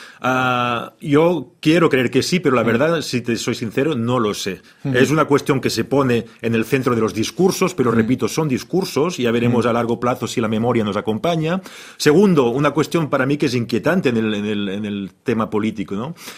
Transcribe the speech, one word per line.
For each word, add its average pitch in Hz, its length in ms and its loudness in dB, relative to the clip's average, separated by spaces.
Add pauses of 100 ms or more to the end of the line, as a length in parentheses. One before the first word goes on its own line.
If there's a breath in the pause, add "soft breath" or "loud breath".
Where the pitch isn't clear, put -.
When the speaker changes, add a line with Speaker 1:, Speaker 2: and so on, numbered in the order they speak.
(220 loud breath)
Speaker 1:
ah, 123 800 -2
yo 160 580 2
quiero 156 300 4
creer 127 220 2
que 131 100 4
sí, 175 180 0
pero 127 160 2
la 117 80 4
Speaker 2:
Mm. 110 40 2
Speaker 1:
verdad, 143 340 2
si 123 200 -4
te 117 160 -2
soy 117 180 -4
sincero, 131 400 -2
no 120 240 0
lo 104 160 0
sé. 92 260 -8 (220 soft breath)
Speaker 2:
Ujú. 135 120 -2
Speaker 1:
Es 123 140 4
una 151 160 4
cuestión 135 340 2
que 117 120 -2
se 107 140 -2
pone 127 400 2 (180 loud breath)
en 113 100 -2
el 113 120 0
centro 127 280 0
de 110 80 0
los 101 140 -2
discursos, 180 580 0
pero 120 180 0
Speaker 2:
Mm. 117 40 2
Speaker 1:
repito, 113 320 2
son 160 200 -2
discursos, 165 680 -2
ya 117 140 0
veremos 117 340 2
Speaker 2:
Mm. 120 40 2
Speaker 1:
a 113 40 0
largo 117 260 -2
plazo 120 280 -2
si - 120 -4
la 110 80 0
memoria 113 360 0
nos 101 140 -2
acompaña. 160 640 -2 (360 loud breath)
Segundo, 151 540 4
una 143 180 2
cuestión 151 400 -2
para 135 160 0
mí 143 120 0
que 151 100 0
es 123 80 -2
inquietante 127 540 0
en 117 80 0
el, 110 180 0
en 104 100 -4
el, 101 240 -4
en 104 160 -6
el 101 260 -6 (120)
tema 113 260 -2
político, 104 460 -4
¿no? 135 180 -8 (240 loud breath)